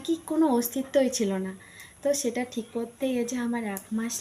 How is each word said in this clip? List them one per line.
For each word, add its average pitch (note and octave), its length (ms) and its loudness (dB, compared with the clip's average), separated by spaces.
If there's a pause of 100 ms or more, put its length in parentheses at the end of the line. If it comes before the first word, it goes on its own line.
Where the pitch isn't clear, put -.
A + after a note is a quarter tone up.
কি E4 100 0 (160)
কোনো D#4+ 160 6 (120)
অস্তিত্বই C4 600 2
ছিল G3+ 120 2 (160)
না। F#3+ 60 -6 (500)
তো C#4 60 0 (120)
সেটা B3 220 0 (120)
ঠিক A3+ 120 -4 (100)
করতেই A#3 440 -2
এই A3+ 100 0
যে B3+ 60 -4 (100)
আমার A#3+ 160 -2 (140)
এক - 80 -12 (140)
মাস A#3 220 -2